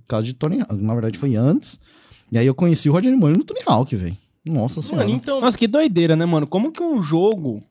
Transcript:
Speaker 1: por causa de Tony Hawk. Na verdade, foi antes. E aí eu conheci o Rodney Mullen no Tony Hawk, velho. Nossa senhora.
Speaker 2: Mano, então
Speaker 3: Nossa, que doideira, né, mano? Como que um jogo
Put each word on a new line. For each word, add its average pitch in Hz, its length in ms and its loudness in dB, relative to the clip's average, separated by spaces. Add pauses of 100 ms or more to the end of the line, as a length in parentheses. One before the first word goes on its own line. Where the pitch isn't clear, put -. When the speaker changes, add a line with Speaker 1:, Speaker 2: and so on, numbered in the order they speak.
Speaker 1:
por - 60 -20
causa 110 200 -2
de 127 60 -8
Tony 160 280 -2
Hawk. 110 140 -4
Na 107 180 -2
verdade, 113 240 -4
foi 139 180 -2
antes. 143 440 0 (520)
E 113 60 0
aí 117 80 4
eu 131 100 4
conheci 165 340 2
o 143 40 4
Rodney 247 220 4
Mullen 170 220 4
no 311 60 0
Tony 466 220 -8
Hawk, 208 300 0
velho. 90 220 -6 (280)
Nossa 139 360 -2
senhora. 208 260 -2
Speaker 2:
Mano, 226 100 0
então 269 240 -6
Speaker 3:
Nossa, 247 160 0
que 233 100 2
doideira, 202 480 2
né, 165 100 0
mano? 160 200 0
Como 233 260 -2
que 320 120 -12
um 302 180 0
jogo 165 680 -2